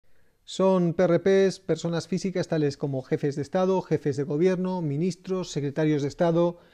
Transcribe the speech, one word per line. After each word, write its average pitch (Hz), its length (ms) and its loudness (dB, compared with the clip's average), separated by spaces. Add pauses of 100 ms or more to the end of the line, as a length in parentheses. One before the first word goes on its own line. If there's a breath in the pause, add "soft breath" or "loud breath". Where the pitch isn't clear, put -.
(460)
Son 185 460 2
P 180 120 2
R 170 160 4
Ps 190 400 2
personas 165 460 -4
físicas 180 420 -4
tales 151 280 0
como 135 240 -4
jefes 147 360 -2
de 143 60 -4
Estado, 185 380 0
jefes 147 360 -2
de 139 80 -2
gobierno, 180 580 0
ministros, 170 680 -4
secretarios 147 500 0
de 143 60 -2
Estado, 170 500 2 (160 soft breath)